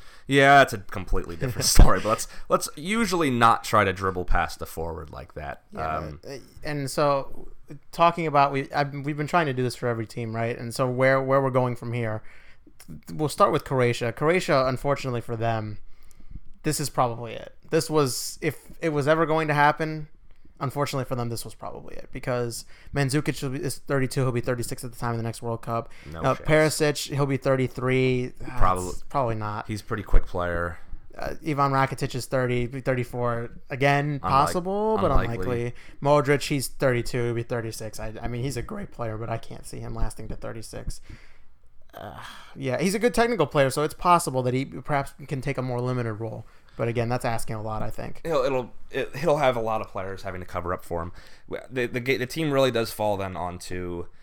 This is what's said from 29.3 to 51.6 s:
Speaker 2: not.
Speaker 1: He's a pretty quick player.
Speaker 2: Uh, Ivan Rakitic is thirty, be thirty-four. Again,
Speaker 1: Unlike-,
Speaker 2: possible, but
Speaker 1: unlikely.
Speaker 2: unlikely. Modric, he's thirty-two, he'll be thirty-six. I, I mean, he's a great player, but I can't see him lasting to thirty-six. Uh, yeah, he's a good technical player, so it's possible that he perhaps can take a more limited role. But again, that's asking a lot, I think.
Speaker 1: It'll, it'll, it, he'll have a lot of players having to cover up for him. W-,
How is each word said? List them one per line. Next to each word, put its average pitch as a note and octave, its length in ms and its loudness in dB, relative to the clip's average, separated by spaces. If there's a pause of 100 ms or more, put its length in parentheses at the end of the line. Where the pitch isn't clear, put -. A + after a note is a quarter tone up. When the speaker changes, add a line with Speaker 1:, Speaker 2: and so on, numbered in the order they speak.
Speaker 2:
not. G#2+ 320 -6
Speaker 1:
He's G#2+ 140 -6
a - 20 -14
pretty G#2+ 200 -6
quick - 220 10
player. F2 520 -2 (400)
Speaker 2:
Uh, C#2 160 -6 (120)
Ivan C#3 280 2
Rakitic C3+ 420 0
is B2 120 -6
thirty, B2 400 0
be C3+ 120 -8
thirty-four. A#2+ 720 -2 (220)
Again, C#3+ 340 2 (160)
Speaker 1:
Unlike-, - 0 -
Speaker 2:
possible, F#3 800 2
but E3+ 100 4
Speaker 1:
unlikely. A#2 240 4
Speaker 2:
unlikely. A#2+ 380 -2 (280)
Modric, C#3+ 460 4
he's C#3 220 0
thirty-two, B2 560 0
he'll A#2+ 80 0
be A#2 100 -2
thirty-six. A2+ 560 -6
I, A2 220 -6
I A#2+ 80 -4
mean, A#2+ 140 -4
he's C3+ 120 -2
a B2 60 -4
great G#2 300 -8
player, A2 260 -6
but A#2 120 -6
I A2+ 100 -2
can't - 260 -12
see - 140 -12
him A#2 160 -8
lasting - 340 -4
to - 60 -6
thirty-six. A2+ 680 -8 (920)
Uh, - 260 -14 (360)
yeah, C3 240 -2
he's F3+ 160 2
a A3+ 40 0
good A#3 140 4
technical A3+ 340 4
player, C3+ 220 4
so D3 140 0
it's D3+ 100 -2
possible E3 500 4
that B2 100 0
he C3+ 120 0
perhaps - 480 -4 (140)
can C3+ 140 -4
take C#3 160 -4
a B2+ 40 -4
more B2 200 -2
limited B2 320 -2
role. A2+ 320 -8 (300)
But A#2+ 120 -2
again, A#2 200 0
that's B2 160 -2
asking A2+ 320 0
a G#2+ 60 -6
lot, A2 220 -2
I A#2 80 0
think. - 320 -6
Speaker 1:
It'll, D3+ 200 2
it'll, C3 280 0 (180)
it, B2 280 -4
he'll D3+ 200 2
have C3 180 4
a A#2 60 -2
lot A2 200 0
of - 80 -8
players F#2+ 340 -8
having F2+ 180 -6
to F2+ 60 -10
cover F2 260 -4
up - 100 -6
for E2+ 200 -4
him. F2 80 -8 (360)
W-, - 220 -8